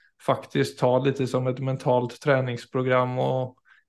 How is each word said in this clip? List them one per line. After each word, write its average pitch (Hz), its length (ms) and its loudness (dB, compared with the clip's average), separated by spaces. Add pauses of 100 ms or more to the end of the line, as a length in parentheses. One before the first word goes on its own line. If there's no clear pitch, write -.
(220)
faktiskt - 560 -2
ta 127 200 4
lite 135 280 0
som 127 200 -2
ett 127 120 -2
mentalt 131 640 -2
träningsprogram 127 1000 0
och 131 380 -2 (320)